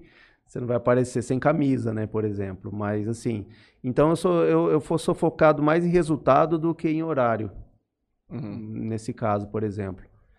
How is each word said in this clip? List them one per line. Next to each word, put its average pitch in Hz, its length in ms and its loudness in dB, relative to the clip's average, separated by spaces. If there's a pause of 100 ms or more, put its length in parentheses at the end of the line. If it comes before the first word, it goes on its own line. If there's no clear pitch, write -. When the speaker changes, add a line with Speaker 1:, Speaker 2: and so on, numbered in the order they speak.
(200)
Speaker 1:
<laughs> - 260 -20
você - 140 -10
não 123 60 -6
vai 120 100 0
aparecer 123 460 2
sem 131 180 -2
camisa, 135 540 0
né, 107 120 -4
por 110 160 -4
exemplo. 101 480 -6
Mas, 104 380 -4
assim, 113 380 -6 (360)
então 143 280 2
eu 170 60 2
sou, 170 280 2
eu, 165 260 2
eu 156 100 4
fo-, 160 180 -2
sou 175 160 -2
focado 156 480 2
mais 165 240 2
em - 20 2
resultado 160 680 4
do 160 160 0
que 160 160 -4
em 156 120 -2
horário, 120 480 0 (800)
Speaker 2:
Uhum. 110 280 -8 (260)
Speaker 1:
nesse 110 300 -6
caso, 104 340 -2
por 107 140 -4
exemplo. 98 420 -6 (340)